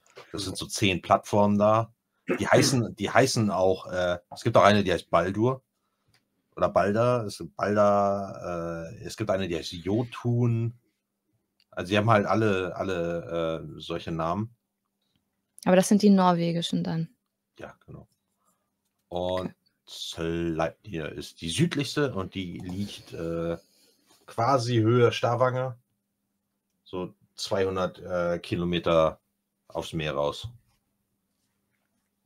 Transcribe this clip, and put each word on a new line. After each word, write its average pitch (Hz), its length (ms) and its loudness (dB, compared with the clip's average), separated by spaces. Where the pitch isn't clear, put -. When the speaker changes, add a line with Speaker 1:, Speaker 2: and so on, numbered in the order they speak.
Speaker 1:
das 98 140 -8
sind 92 120 -8
so 90 80 -8
zehn 92 380 0
Plattformen 104 560 2
da. 110 340 2
Die 101 80 -2
heißen, 117 480 4
die 95 160 -4
heißen 117 400 4
auch, 92 400 2
äh, 90 260 0
es - 100 -12
gibt 113 140 2
auch 90 60 8
eine, 101 200 6
die 90 80 0
heißt - 200 -2
Baldur. 101 500 2
Oder 87 140 0
Balda, 110 560 2
es 98 120 -10
gibt 85 180 -14
Balda, 98 1300 0
äh, - 160 -16
es - 120 -10
gibt 107 120 -2
eine, 95 180 0
die 85 80 -2
heißt 71 180 -8
Jotun. 117 1000 -2
Also 90 220 -8
die 104 60 4
haben 104 120 4
halt 104 160 6
alle, 95 500 0
alle, 85 920 -4
äh, - 20 -16
solche 85 320 -8
Namen. 85 380 -2
Speaker 2:
Aber 180 100 4
das 185 140 4
sind 208 120 4
die 208 80 6
norwegischen 170 760 2
dann. 165 260 -4
Speaker 1:
Ja, - 160 -16
genau. 78 220 -18
Und 90 380 -2
Speaker 2:
Okay. - 60 -20
Speaker 1:
Sleipnir 82 1200 -4
ist - 280 -14
die 82 80 -6
südlichste 143 640 -2
und 92 220 -8
die 87 240 -8
liegt, 92 540 -10
äh, 85 440 -6
quasi 120 500 0
Höhe 117 340 6
Stavanger. 127 680 -2
So 90 320 -10
zweihundert, 95 640 -2
äh, 87 400 -2
Kilometer 85 800 0
aufs - 260 -10
Meer 76 200 -4
raus. 71 340 -4